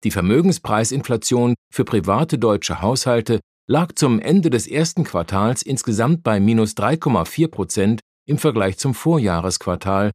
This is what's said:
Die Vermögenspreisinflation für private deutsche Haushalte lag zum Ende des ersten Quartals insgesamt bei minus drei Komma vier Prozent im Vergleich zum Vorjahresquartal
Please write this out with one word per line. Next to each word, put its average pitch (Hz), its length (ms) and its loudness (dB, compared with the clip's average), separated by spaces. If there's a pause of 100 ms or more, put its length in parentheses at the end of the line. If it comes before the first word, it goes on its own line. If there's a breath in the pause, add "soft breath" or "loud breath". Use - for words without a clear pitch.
Die 107 80 0
Vermögenspreisinflation 120 1500 0 (140)
für - 140 0
private 113 540 0
deutsche 101 420 0
Haushalte 117 600 0 (280)
lag 156 280 0
zum 123 220 2
Ende 165 300 2
des 123 180 0
ersten 160 380 -2
Quartals 101 560 -2
insgesamt 127 640 0
bei 107 180 2
minus 110 340 2
drei 120 220 0
Komma 127 300 0
vier 160 220 0
Prozent 104 520 -2 (260)
im 147 120 -2
Vergleich 107 400 0
zum 135 160 -2
Vorjahresquartal 98 1200 0